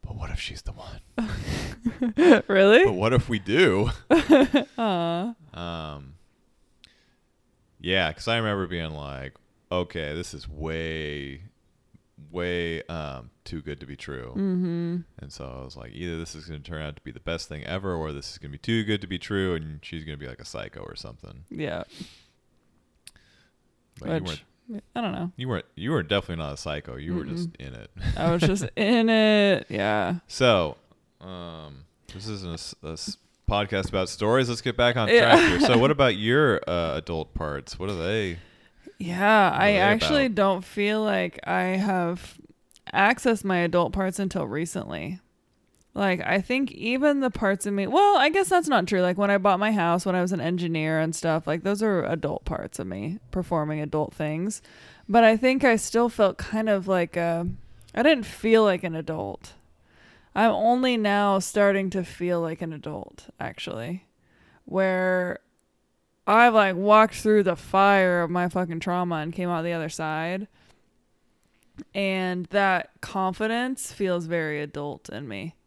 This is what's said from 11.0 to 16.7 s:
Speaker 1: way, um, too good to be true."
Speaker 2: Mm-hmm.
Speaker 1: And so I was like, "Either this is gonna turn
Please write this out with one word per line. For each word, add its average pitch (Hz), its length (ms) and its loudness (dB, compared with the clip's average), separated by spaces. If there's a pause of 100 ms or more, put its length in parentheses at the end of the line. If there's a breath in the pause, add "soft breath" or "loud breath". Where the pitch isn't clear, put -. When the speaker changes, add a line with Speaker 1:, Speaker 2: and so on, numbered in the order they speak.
Speaker 1:
way, 87 540 -4
um, 69 460 -10 (140)
too 80 180 -10
good 71 180 -10
to - 60 -16
be 69 100 -14
true." 62 400 -12
Speaker 2:
Mm-hmm. 180 600 -2 (220)
Speaker 1:
And - 140 -16
so - 140 -12
I 65 180 -12
was 65 120 -16
like, 58 180 -16
"Either 85 240 -8
this 80 160 -10
is 78 120 -16
gonna 78 140 -12
turn 78 220 -12